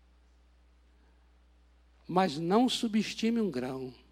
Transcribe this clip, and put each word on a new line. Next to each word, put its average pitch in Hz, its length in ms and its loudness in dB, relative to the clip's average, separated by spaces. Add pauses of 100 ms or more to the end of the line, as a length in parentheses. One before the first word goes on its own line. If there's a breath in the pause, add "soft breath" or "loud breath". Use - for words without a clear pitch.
(2000)
Mas 165 320 2
não 202 280 4
subestime 226 720 0
um 202 120 0
grão, 131 420 -6 (180)